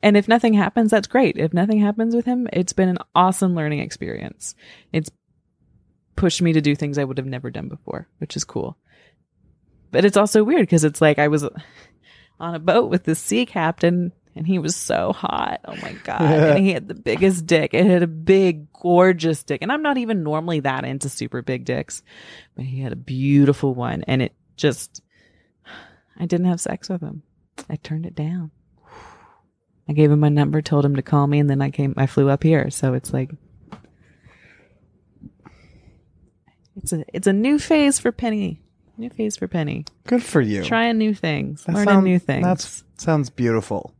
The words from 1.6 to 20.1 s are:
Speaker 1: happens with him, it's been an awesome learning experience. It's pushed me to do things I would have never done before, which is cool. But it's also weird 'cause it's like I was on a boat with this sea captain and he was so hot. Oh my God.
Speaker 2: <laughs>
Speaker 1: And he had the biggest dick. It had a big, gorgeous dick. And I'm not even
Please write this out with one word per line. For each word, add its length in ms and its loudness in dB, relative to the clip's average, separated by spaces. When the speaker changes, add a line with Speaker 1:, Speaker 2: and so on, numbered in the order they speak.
Speaker 1:
happens 340 0
with 120 0
him, 260 -2
it's 220 -2
been 160 2
an 80 -2
awesome 400 2
learning 240 -2
experience. 760 -10
It's 180 -4
pushed 280 0
me 100 2
to 80 4
do 140 0
things 240 -6
I 60 -2
would 120 -8
have 100 -6
never 240 -10
done 180 -12
before, 380 -12
which 180 -10
is 80 -6
cool. 320 -8
But 140 2
it's 140 4
also 260 4
weird 240 2
'cause 160 4
it's 160 0
like 180 4
I 100 2
was 140 2
on 160 -8
a 40 -8
boat 320 2
with 140 0
this 140 -2
sea 280 -2
captain 680 0
and 120 -8
he 120 0
was 180 -4
so 380 -2
hot. 500 -6
Oh 160 -14
my 140 -14
God. 160 -8
Speaker 2:
<laughs> 360 4
Speaker 1:
And 20 2
he 140 4
had 160 -6
the 60 -12
biggest 520 0
dick. 260 2
It 140 4
had 160 4
a 40 0
big, 680 0
gorgeous 680 2
dick. 200 -6
And 100 -4
I'm 80 -2
not 160 -2
even 260 -2